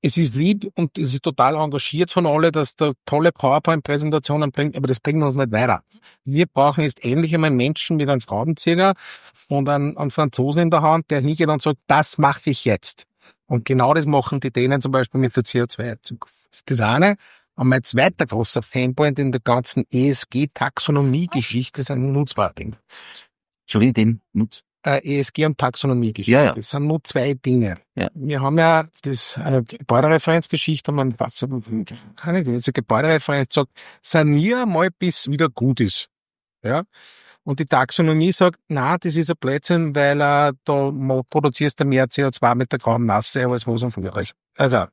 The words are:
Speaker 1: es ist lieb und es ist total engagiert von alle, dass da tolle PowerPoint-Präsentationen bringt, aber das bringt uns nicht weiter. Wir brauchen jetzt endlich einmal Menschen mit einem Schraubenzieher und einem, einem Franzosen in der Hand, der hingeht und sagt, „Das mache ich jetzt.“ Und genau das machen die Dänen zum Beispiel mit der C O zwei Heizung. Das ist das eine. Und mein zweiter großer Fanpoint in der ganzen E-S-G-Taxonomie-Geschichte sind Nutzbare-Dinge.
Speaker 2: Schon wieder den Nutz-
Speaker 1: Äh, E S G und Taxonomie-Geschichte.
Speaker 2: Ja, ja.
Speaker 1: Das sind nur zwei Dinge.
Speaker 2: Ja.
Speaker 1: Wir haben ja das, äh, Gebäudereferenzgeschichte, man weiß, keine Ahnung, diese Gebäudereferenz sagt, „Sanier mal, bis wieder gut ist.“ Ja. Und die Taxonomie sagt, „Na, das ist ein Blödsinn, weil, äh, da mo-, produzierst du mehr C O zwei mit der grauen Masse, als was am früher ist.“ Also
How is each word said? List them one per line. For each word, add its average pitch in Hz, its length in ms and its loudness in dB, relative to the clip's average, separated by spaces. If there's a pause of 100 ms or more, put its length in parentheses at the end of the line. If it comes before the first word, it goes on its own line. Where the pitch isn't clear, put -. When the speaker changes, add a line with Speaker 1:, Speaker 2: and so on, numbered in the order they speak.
Speaker 1:
es - 160 0
ist 147 180 0
lieb 196 400 0
und 170 220 -4
es 143 160 -4
ist 139 100 -6
total 139 320 2
engagiert 151 560 -2
von 175 160 0
alle, 156 240 2
dass 151 240 -2
da 151 160 0 (140)
tolle 160 260 2
PowerPoint-Präsentationen 147 1200 0
bringt, 147 260 -4
aber 135 100 -2
das 131 120 0
bringt 151 240 0
uns 139 120 0
nicht 135 160 0
weiter. 107 300 0 (420)
Wir 147 220 0
brauchen 143 380 2
jetzt 143 200 -6
endlich 156 300 0
einmal 156 160 2
Menschen 143 480 0
mit 147 100 0
einem 135 140 0
Schraubenzieher 170 720 0 (560)
und 139 180 0
einem, 143 300 -2
einem 147 140 -4
Franzosen 147 500 0
in 165 80 2
der 156 140 4
Hand, 156 260 2
der 147 120 0
hingeht 151 280 0
und 151 140 0
sagt, 151 240 -2
„Das 151 320 2
mache 143 320 2
ich - 140 -4
jetzt.“ - 400 -2 (420)
Und 120 180 -2
genau 131 300 4
das 160 100 0
machen 143 340 0
die 131 120 -6
Dänen 131 280 0
zum 135 120 -4
Beispiel 131 280 0
mit 127 160 0
der 127 80 0
C 120 200 -2
O - 20 -2
zwei 120 240 -8
Heizung. - 340 -12 (280)
Das - 80 -14
ist - 100 -14
das 123 120 0
eine. 156 360 2 (380)
Und 127 120 0
mein 127 160 2
zweiter 147 440 2
großer 113 340 -2
Fanpoint 127 560 -2
in 139 140 -2
der 123 100 -4
ganzen 123 500 0
E-S-G-Taxonomie-Geschichte 135 1900 -2
sind 135 300 -2
Nutzbare-Dinge. 113 680 -4 (880)
Speaker 2:
Schon - 160 0
wieder 123 120 4
den 110 280 2 (120)
Nutz- 107 280 -2 (260)
Speaker 1:
Äh, 139 160 2
E 143 160 -2
S 139 140 -4
G 156 140 0
und 151 100 -2
Taxonomie-Geschichte. 120 760 0
Speaker 2:
Ja, 135 120 6
ja. 117 100 2
Speaker 1:
Das 110 160 -8
sind 143 160 -4
nur 156 180 -2
zwei 139 300 0
Dinge. 123 460 0 (160)
Speaker 2:
Ja. - 180 -4
Speaker 1:
Wir 143 260 -6
haben 139 200 0
ja 165 260 4 (160)
das, - 340 -4
äh, 135 280 0
Gebäudereferenzgeschichte, 156 1300 0
man 131 280 -2
weiß, 123 280 -6 (680)
keine 170 220 -4
Ahnung, 185 60 0
diese 123 280 -2
Gebäudereferenz 139 840 0
sagt, 139 160 0 (320)
„Sanier 165 640 2
mal, 185 240 2
bis - 360 -4
wieder 147 220 0
gut 127 300 -2
ist.“ - 280 -2 (560)
Ja. 135 200 -2 (600)
Und 139 160 -6
die 156 60 -2
Taxonomie 156 680 2
sagt, 180 360 2
„Na, 147 320 -2
das 165 160 -4
ist 160 160 0
ein 160 80 -4
Blödsinn, 151 560 -2
weil, 143 260 2
äh, 143 320 2 (100)
da 139 280 0
mo-, 131 320 -2
produzierst 143 560 -2
du 151 60 2
mehr 131 260 2
C 143 120 -2
O 135 60 0
zwei 120 240 0
mit 123 180 -2
der 135 60 -4
grauen 117 300 0
Masse, 113 400 0
als 123 180 -2
was 117 160 -2
am 123 100 -4
früher 95 260 -8
ist.“ 101 180 -8 (200)
Also 110 380 2